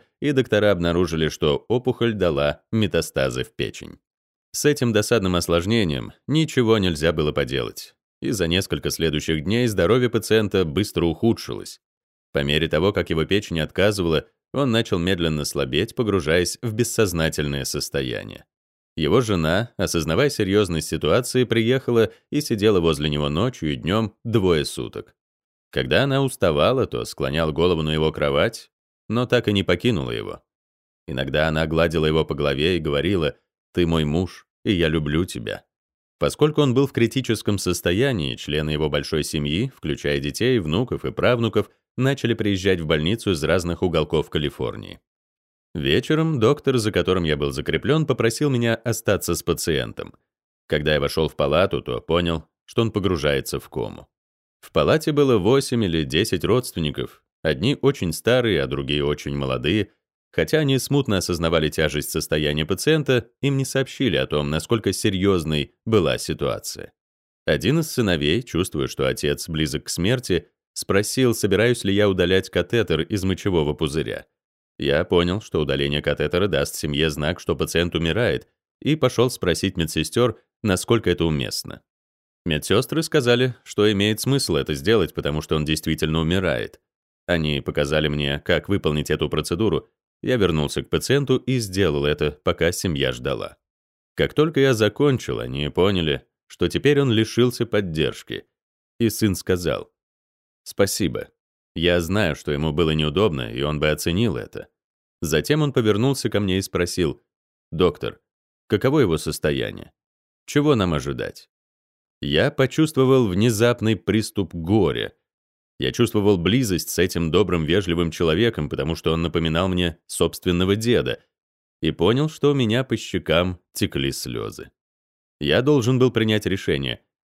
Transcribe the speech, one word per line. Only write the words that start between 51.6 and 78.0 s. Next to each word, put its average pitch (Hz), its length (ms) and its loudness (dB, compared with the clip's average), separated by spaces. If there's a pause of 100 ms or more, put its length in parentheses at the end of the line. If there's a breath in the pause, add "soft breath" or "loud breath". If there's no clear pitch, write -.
то 60 200 -8
понял, 85 420 -2 (220)
что - 160 -2
он 113 100 -2
погружается 73 680 0
в - 100 -14
кому. 50 380 -10 (520)
В - 140 -20
палате 127 400 2
было 139 240 4
восемь 117 480 2
или 82 180 0
десять 87 400 0
родственников, 82 800 -2 (180)
одни 80 400 0
очень 127 300 0
старые, 113 500 2
а 67 60 -2
другие 69 380 -2
очень 73 300 -4
молодые. 69 560 -2 (420)
Хотя 151 260 0
они 139 180 2
смутно 131 400 0
осознавали 82 520 0
тяжесть 73 400 -2
состояния 76 560 -2
пациента, 131 640 0 (120)
им 143 160 0
не 135 80 -2
сообщили 131 520 -2
о 65 100 0
том, 73 220 -2
насколько 80 420 -2
серьезной 90 800 0 (120)
была 87 320 2
ситуация. - 760 -8 (520)
Один 90 340 2
из 156 120 -4
сыновей, 90 520 2
чувствуя, 80 440 -4
что 67 200 -4
отец 71 400 -2
близок 76 380 -4
к - 40 -10
смерти, 95 600 -2 (240)
спросил, 107 600 0
собираюсь 107 520 2
ли 98 80 2
я 101 160 4
удалять 92 400 2
катетер 87 520 0
из 92 220 -4
мочевого 87 500 0
пузыря. 71 520 -4 (540)
Я 71 240 2
понял, 90 380 2
что - 180 -4
удаление 71 420 0
катетера 73 460 0
даст 73 280 -2
семье 76 340 0
знак, 76 300 -4
что 85 160 -4
пациент 82 380 -2
умирает, 82 540 -2 (340)